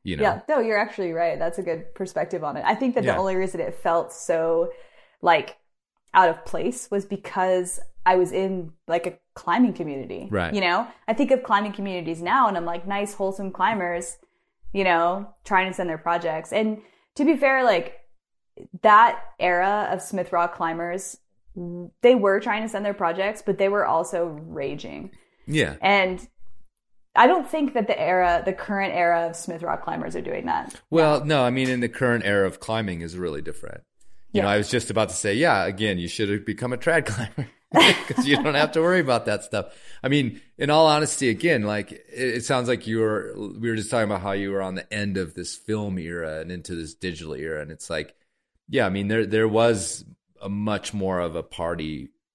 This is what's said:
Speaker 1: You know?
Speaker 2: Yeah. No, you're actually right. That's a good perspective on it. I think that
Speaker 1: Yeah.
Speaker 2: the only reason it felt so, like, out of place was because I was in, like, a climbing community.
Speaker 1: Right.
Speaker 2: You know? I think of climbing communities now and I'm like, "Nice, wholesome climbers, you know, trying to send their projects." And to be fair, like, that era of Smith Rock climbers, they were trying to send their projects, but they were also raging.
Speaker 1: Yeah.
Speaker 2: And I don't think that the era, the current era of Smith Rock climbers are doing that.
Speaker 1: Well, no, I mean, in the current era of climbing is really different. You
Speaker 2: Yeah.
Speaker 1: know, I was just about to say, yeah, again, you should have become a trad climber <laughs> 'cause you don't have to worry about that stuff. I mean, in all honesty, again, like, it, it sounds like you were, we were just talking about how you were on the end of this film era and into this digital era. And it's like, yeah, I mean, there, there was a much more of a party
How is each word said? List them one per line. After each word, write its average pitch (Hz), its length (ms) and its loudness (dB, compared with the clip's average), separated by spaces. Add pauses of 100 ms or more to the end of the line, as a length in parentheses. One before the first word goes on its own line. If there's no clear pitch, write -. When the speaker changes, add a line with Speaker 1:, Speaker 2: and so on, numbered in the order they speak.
Speaker 1:
You - 140 -4
know? 214 60 0
Speaker 2:
Yeah. 196 260 2
No, 302 100 2
you're 220 180 0
actually 202 360 -4
right. 165 260 0
That's 165 180 -4
a 196 60 -4
good 165 320 -6
perspective 170 480 -4
on 147 140 -4
it. 147 80 -8
I 214 100 4
think 247 200 0
that 196 100 0
Speaker 1:
Yeah. 190 80 4
Speaker 2:
the - 60 -2
only 190 180 0
reason 185 240 -2
it 165 140 -4
felt 170 360 0
so, 165 600 0 (480)
like, 170 340 4 (580)
out 185 140 10
of 160 160 0
place 185 480 -4
was 202 140 -2
because 185 720 0 (260)
I 185 120 6
was 180 160 4
in, 185 400 -2 (160)
like, 170 180 0
a 175 100 -10 (180)
climbing 214 380 4
community. 139 560 -8
Speaker 1:
Right. 95 240 0
Speaker 2:
You 208 60 0
know? 185 260 2 (220)
I 226 60 0
think 247 180 2
of 254 120 4
climbing 208 280 0
communities 175 500 -6
now 220 280 4
and 190 80 -2
I'm 170 80 -4
like, 170 200 -6
"Nice, 202 280 -4
wholesome 196 400 -4
climbers, 180 640 -2 (560)
you 196 100 0
know, 180 500 2 (120)
trying 190 240 2
to 185 40 -4
send 180 160 -4
their 160 80 -4
projects." 170 540 -4
And 214 300 0 (340)
to 294 80 0
be 302 140 6
fair, 269 260 4
like, 190 300 2 (880)
that 214 400 8 (180)
era 190 520 2
of 185 100 -4
Smith 185 320 -6
Rock 175 220 2
climbers, 170 600 -6 (840)
they 247 140 10
were 202 240 4
trying 220 240 -2
to 220 60 -6
send 208 160 -6
their 202 80 -2
projects, 190 520 -2
but 196 120 0
they 196 120 4
were 202 160 2
also 165 640 0
raging. 151 640 -8 (340)
Speaker 1:
Yeah. 117 360 0
Speaker 2:
And 190 460 0 (880)
I 233 120 8
don't 339 220 2
think 302 240 -2
that 226 140 0
the - 120 -2
era, 175 460 2
the 185 80 -2
current 196 400 -4
era 170 340 2
of 165 80 -8
Smith 165 280 -10
Rock 165 200 -4
climbers - 320 -6
are 85 60 -6
doing 82 240 -6
that. 78 340 -4 (100)
Speaker 1:
Well, 151 360 4
no, 147 180 2
I 123 60 2
mean, 131 200 0
in 127 100 -2
the 120 100 0
current 120 360 0
era 101 200 2
of 90 140 -4
climbing 107 420 -4
is 85 160 -10
really 80 240 -4
different. - 420 -8 (500)
You 107 60 2
Speaker 2:
Yeah. 98 40 4
Speaker 1:
know, 98 60 2
I 104 80 4
was 104 120 0
just 117 220 0
about 107 180 2
to 107 60 -8
say, 101 180 0
yeah, 117 320 2
again, 98 320 -2
you 87 100 -4
should 101 220 -2
have 101 160 -2
become 123 280 -4
a 123 40 -4
trad 160 300 2
climber 117 400 -6 (240)
<laughs> - 20 -20
'cause - 540 4
you 143 140 4
don't 151 140 0
have 151 180 4
to 160 80 2
worry 180 180 4
about 127 260 2
that 104 180 -2
stuff. - 300 -6 (300)
I 131 60 0
mean, 135 320 0 (180)
in 139 100 0
all 156 160 8
honesty, 151 440 2
again, 120 340 2
like, 104 280 -2
it, - 120 -20 (100)
it 120 320 -4
sounds 127 220 0
like 117 180 0
you 110 140 -2
were, 107 360 0
we 104 340 -6
were 113 60 0
just 107 140 -6
talking 117 200 2
about 98 120 -2
how 98 120 -4
you 98 180 -4
were 98 100 -2
on 95 140 -6
the - 180 -12
end 104 240 -2
of 87 160 -4
this 87 220 -10
film 104 420 -4
era 82 420 -8
and 82 120 -10
into 90 240 -10
this 80 180 -10
digital 82 400 -8
era. 76 280 -6
And 76 100 -12
it's - 180 -14
like, 78 240 -6 (560)
yeah, 135 160 2
I 98 40 2
mean, 98 180 -2
there, 110 180 2
there 110 220 2
was 110 560 2 (380)
a 98 80 -10
much 104 440 -4
more 95 260 -2
of 85 160 -4
a 82 60 -6
party 78 680 -6 (260)